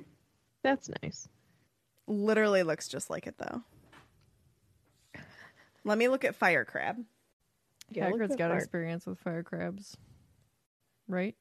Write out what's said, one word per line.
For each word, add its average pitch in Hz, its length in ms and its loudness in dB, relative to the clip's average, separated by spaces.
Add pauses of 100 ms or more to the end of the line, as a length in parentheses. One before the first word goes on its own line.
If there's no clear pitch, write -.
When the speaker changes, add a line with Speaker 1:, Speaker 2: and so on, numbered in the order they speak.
(640)
Speaker 1:
That's 269 260 2 (140)
nice. - 240 -10 (800)
Speaker 2:
Literally 208 560 4
looks 160 240 -2
just - 220 -8
like - 180 -6
it, - 100 -10
though. - 240 -6 (2250)
Let 208 140 4
me 233 100 6
look 262 160 2
at - 100 2
fire 165 300 4
crab. 101 320 -4 (960)
Speaker 1:
Yeah, - 160 0
look 196 120 0
Speaker 3:
Hagrid's 214 120 0
Speaker 1:
at 262 60 0
Speaker 3:
got 170 120 2
Speaker 1:
fire- 165 80 2
Speaker 3:
experience 165 480 -4
with 180 140 -10
fire 170 240 -6
crabs. 175 520 -8 (1120)
Right? 190 340 -2